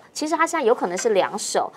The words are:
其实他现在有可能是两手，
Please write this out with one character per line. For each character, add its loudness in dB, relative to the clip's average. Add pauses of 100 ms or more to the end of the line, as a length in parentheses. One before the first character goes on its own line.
(120)
其 -6
实 -2
他 2
现 -4
在 -2
有 6
可 0
能 -4
是 0
两 2
手， -2